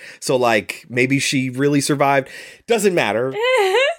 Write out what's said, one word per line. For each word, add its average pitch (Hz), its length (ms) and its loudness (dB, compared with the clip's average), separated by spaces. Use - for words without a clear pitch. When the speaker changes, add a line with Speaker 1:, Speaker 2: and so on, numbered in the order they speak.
Speaker 1:
So, 139 160 -2
like, 117 520 0
maybe 131 300 0
she 131 300 -2
really 139 320 0
survived. 139 480 0
Doesn't 202 280 2
matter. 123 440 0
Speaker 2:
<laughs> 453 40 -2